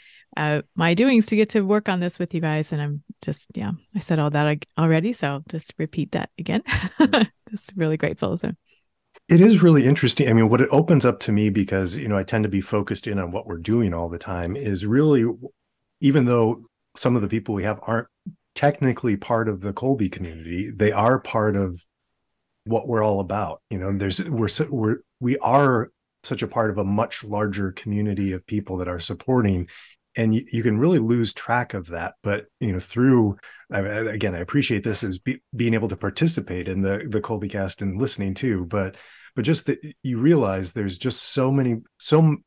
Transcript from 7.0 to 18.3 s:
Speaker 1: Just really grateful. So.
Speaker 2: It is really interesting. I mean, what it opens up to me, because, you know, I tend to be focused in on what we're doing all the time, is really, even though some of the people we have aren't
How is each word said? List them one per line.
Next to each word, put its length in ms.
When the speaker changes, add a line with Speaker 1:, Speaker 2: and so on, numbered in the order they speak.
Speaker 1:
Just 260
really 220
grateful. 400
So. 160
Speaker 2:
It 140
is 200
really 240
interesting. 440
I 40
mean, 140
what 140
it 100
opens 340
up 160
to 120
me, 160
because, 480
you 100
know, 100
I 60
tend 200
to 60
be 120
focused 460
in 120
on 120
what 140
we're 120
doing 360
all 140
the 100
time, 380
is 300
really, 400
even 240
though 400
some 220
of 40
the 60
people 260
we 100
have 200
aren't 240